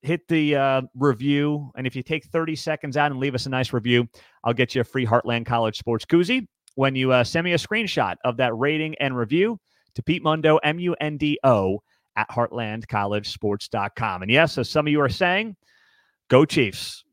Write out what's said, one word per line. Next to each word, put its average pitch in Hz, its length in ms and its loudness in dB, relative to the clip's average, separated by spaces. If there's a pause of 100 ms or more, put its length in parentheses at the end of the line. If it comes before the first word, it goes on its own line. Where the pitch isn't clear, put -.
Hit 160 240 -4
the, 151 280 2
uh, 135 260 2 (120)
review. 143 800 0
And 131 120 -6
if 127 80 -6
you 127 80 -8
take 160 220 -6
thirty 160 300 -4
seconds 151 400 -6
out 147 140 2
and 131 100 -6
leave 135 140 -2
us 123 140 -4
a - 20 -6
nice 131 240 -2
review, 120 340 2 (360)
I'll 117 100 2
get 127 220 0
you 127 60 2
a - 20 2
free 127 220 -2
Heartland 117 420 0
College 113 320 0
Sports 117 260 -4
koozie 185 400 0 (300)
when 135 200 0
you, 131 160 2
uh, 123 120 4
send 165 220 -2
me 175 80 0
a 165 40 2
screenshot 156 680 -2
of 120 140 -2
that 120 180 0
rating 156 440 -2
and 135 160 -2
review 170 440 0 (360)
to - 80 -8
Pete - 200 -2
Mundo, 156 340 4
M 151 220 0
U 175 200 -2
N 151 180 -4
D 147 260 -2
O, 104 380 4 (340)
at 107 140 -2
heartland 113 580 -4
college 101 420 -2
sports - 380 -4
dot 104 280 -4
com. 98 260 -4
And 95 80 -8
yes, 147 280 4
as 120 120 -2
some 151 160 0
of 147 60 0
you 147 100 2
are 135 80 2
saying, 196 460 0 (760)
go 135 160 6
Chiefs. - 680 -4